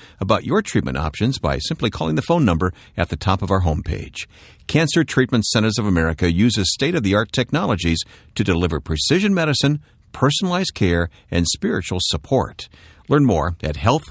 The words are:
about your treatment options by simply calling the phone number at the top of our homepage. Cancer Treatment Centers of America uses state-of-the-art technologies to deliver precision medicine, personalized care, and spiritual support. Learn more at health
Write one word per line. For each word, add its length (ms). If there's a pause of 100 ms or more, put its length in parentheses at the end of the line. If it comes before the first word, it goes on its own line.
(200)
about 240
your 160
treatment 380
options 400
by 200
simply 300
calling 280
the 60
phone 220
number 300 (240)
at 100
the 80
top 240
of 100
our 120
homepage. 640 (400)
Cancer 380
Treatment 420
Centers 320
of 80
America 440
uses 440
state-of-the-art 580
technologies 680 (340)
to 100
deliver 340
precision 540
medicine, 480 (320)
personalized 640
care, 340 (220)
and 180
spiritual 540
support. 680 (400)
Learn 160
more 380
at 140
health 340